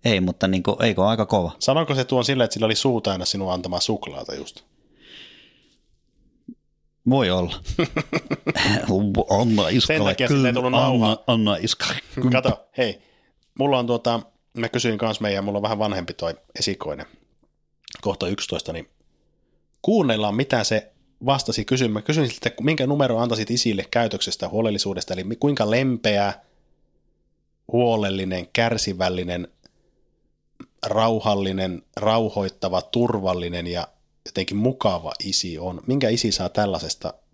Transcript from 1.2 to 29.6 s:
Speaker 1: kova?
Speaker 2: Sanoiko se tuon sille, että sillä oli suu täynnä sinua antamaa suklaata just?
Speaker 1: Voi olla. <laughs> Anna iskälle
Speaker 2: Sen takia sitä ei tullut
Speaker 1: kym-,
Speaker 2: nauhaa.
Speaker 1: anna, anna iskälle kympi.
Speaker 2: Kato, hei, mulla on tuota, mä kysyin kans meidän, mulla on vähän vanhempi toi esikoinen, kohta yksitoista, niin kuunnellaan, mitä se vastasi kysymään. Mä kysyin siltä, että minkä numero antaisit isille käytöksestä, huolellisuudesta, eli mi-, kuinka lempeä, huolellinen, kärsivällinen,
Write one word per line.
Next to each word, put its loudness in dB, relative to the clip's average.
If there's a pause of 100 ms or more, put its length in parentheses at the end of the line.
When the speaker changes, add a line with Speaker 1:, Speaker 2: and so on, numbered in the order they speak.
Speaker 1:
kova? 0
Speaker 2:
Sanoiko 2
se 0
tuon 2
sille, 2
että -2
sillä 0
oli 2
suu 2
täynnä -2
sinua -2
antamaa -4
suklaata -6
just? -14 (2500)
Speaker 1:
Voi 4
olla. 0 (240)
<laughs> 0
Anna 4
iskälle 2
Speaker 2:
Sen 2
takia 2
sitä 4
ei 2
tullut 0
Speaker 1:
kym-, 2
Speaker 2:
nauhaa. 4
Speaker 1:
anna, -2
anna 4
iskälle -2 (200)
kympi. 2
Speaker 2:
Kato, 0 (100)
hei, 0 (560)
mulla 4
on 0
tuota, 0 (360)
mä -4
kysyin 0
kans -2
meidän, 0
mulla -2
on -2
vähän -2
vanhempi -2
toi -4 (240)
esikoinen, -4 (960)
kohta -4
yksitoista, -6
niin -10 (960)
kuunnellaan, 2
mitä 2
se -2 (340)
vastasi 0
kysymään. 2
Mä -4
kysyin 2
siltä, -6
että -8
minkä 0
numero 2
antaisit 0
isille 0
käytöksestä, -2
huolellisuudesta, -2
eli -6
mi-, -6
kuinka 2
lempeä, 2 (1400)
huolellinen, 0
kärsivällinen, -2 (1400)